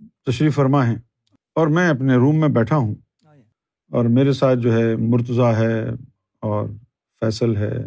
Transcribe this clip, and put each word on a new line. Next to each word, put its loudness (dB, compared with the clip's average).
تشریف 0
فرما 2
ہیں 0
اور 0
میں 2
اپنے 0
روم 2
میں 2
بیٹھا 0
ہوں، -2
اور -2
میرے 4
ساتھ 2
جو 0
ہے 0
مرتضیٰ 0
ہے -2
اور -4
فیصل -2
ہے، -4